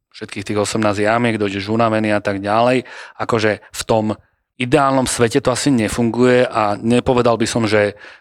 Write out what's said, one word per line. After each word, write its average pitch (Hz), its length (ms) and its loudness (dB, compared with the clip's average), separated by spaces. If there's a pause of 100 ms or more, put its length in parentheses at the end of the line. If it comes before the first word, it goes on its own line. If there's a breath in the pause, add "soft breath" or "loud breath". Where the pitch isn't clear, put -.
(120)
všetkých 104 320 -12
tých 104 160 -4
osemnásť 104 420 -2
jamiek, 113 340 0
dojdeš 101 300 -4
unavený 110 460 0
a 104 80 0
tak 101 200 -4
ďalej. 117 440 0 (320 loud breath)
Akože 107 480 -2
v - 200 -12
tom 110 220 0 (500)
ideálnom 135 480 2
svete 123 380 2
to 127 100 0
asi 120 160 -2
nefunguje 120 800 2
a 104 320 -2
nepovedal 120 580 2
by 110 80 0
som, 113 220 -2
že, 104 320 2 (240 loud breath)